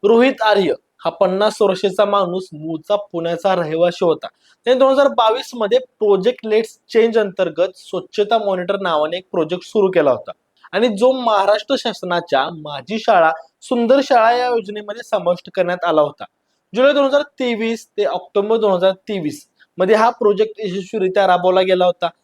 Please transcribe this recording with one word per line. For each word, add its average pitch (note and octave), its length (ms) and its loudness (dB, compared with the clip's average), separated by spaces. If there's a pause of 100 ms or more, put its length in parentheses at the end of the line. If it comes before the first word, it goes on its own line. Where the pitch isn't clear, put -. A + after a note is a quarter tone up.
रोहित A#3 380 2
आर्य G3+ 320 2 (300)
हा F3 60 0
पन्नास G3 520 -2
वर्षाचा G3 440 0
माणूस, F#3+ 480 -4
मूळचा D#3+ 420 -8 (160)
पुण्याचा E3+ 440 -2
रहिवासी E3+ 500 0
होता. D3+ 220 0 (380)
त्याने B3+ 140 4
दोन C4+ 120 6
हजार C#4+ 160 4 (100)
बावीस A#3 360 0
मध्ये A#3 240 0 (220)
प्रोजेक्ट G#3 480 2
लेट्स A3 300 -2 (120)
चेंज A3+ 280 2
अंतर्गत F#3 600 -2
स्वच्छता G#3 600 -4
मॉनिटर G3 440 -2
नावाने E3 360 -2
एक F#3 140 -12
प्रोजेक्ट F3+ 340 -4
सुरू G3 260 0
केला D3+ 200 2
होता A2 200 -4 (420)
आणि G#3+ 140 2 (100)
जो B3 160 4
महाराष्ट्र A3 680 0
शासनाच्या F3 640 -2 (100)
माझी D3+ 460 -10
शाळा F3 320 4 (300)
सुंदर A#3+ 420 2
शाळा A#3 280 2
या B3 160 0
योजनेमध्ये G#3+ 560 -6
समाविष्ट F3+ 520 -4
करण्यात F3+ 300 -2
आला D#3 160 2
होता. C#3 240 -4 (480)
जुलै B3+ 200 4
दोन C#4 120 2
हजार C#4 160 2 (180)
तेवीस A3+ 480 -4
ते G#3 180 -4
ऑक्टोबर G3+ 520 -2
दोन G#3+ 140 2
हजार F#3+ 200 2 (160)
तेवीस F3 380 -8 (320)
मध्ये F#3+ 180 2
हा A3 140 4
प्रोजेक्ट G#3+ 500 0
यशस्वीरित्या F#3+ 680 -2
राबवला F#3 340 2
गेला F#3 240 2
होता. F3 240 -2 (140)